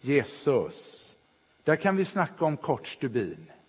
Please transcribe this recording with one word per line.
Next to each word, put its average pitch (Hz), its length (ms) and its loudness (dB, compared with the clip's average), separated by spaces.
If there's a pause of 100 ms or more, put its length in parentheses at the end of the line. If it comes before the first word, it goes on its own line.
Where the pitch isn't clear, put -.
Jesus. 127 1040 0 (640)
Där 156 60 6
kan 190 200 2
vi 190 100 2
snacka 170 400 -2
om 151 120 0
kort - 300 -2
stubin. 110 640 -4 (180)